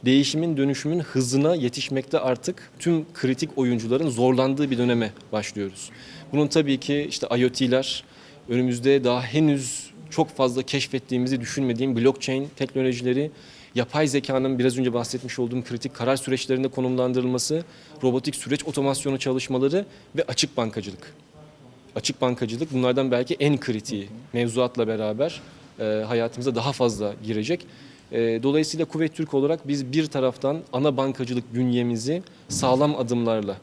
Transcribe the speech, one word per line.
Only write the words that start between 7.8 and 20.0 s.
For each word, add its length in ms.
önümüzde 540
daha 180
henüz 680
çok 200
fazla 340
keşfettiğimizi 800
düşünmediğim 540
blockchain 600
teknolojileri, 760
yapay 320
zekanın 520
biraz 180
önce 160
bahsetmiş 460
olduğum 240
kritik 300
karar 240
süreçlerinde 500
konumlandırılması, 960
robotik 320
süreç 300
otomasyonu 540
çalışmaları 680